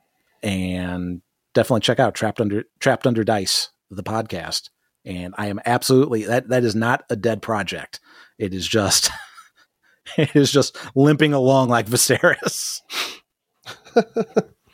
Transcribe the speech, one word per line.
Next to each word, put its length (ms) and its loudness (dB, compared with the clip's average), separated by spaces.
and 800 -4
definitely 260 2
check 200 0
out 140 2
Trapped 260 -4
Under, 240 -2
Trapped 260 0
Under 180 2
Dice, 460 -2
the 120 -12
podcast. 680 -8
And 320 -10
I 120 -6
am 180 -6
absolutely, 580 2
that, 240 -2
that 160 2
is 100 0
not 360 0
a 60 -2
dead 260 -2
project. 580 -6
It 160 -6
is 140 -6
just, 420 2
<laughs> 540 -20
it 200 2
is 160 6
just 240 2
limping 400 4
along 360 4
like 160 2
Viserys. 960 0
<laughs> 100 4